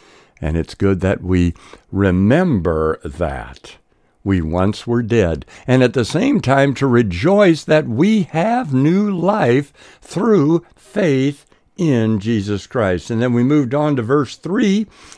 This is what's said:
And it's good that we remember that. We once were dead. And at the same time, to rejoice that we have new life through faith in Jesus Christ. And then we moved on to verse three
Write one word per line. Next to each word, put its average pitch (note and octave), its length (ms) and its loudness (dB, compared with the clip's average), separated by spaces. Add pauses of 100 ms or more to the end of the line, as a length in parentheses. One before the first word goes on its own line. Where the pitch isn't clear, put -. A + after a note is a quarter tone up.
(420)
And D#2 160 -2
it's - 180 -4
good G2 240 0
that F#2 240 -2
we F2+ 300 0 (380)
remember F#2+ 1120 0
that. C#2+ 760 -10 (460)
We G2 180 0
once F2+ 440 -2
were A#2+ 160 -2
dead. G2 440 0 (200)
And B2+ 160 4
at B2 120 4
the A#2+ 120 0
same A3 360 0
time, C3+ 340 2
to C#3 120 -2
rejoice C3 760 2
that D3+ 240 0
we F3+ 360 2
have G3 500 -4
new F3 360 2
life E3 600 0 (300)
through E3+ 640 0 (100)
faith C#3+ 720 -2 (340)
in A2+ 400 0
Jesus G#2 480 -4
Christ. F#2+ 420 -4
And A#2 120 -4
then B2 120 0
we A#2+ 80 2
moved C3+ 320 0
on D3 220 0
to B2 60 -2
verse C#3 340 -2
three G3+ 500 -2 (320)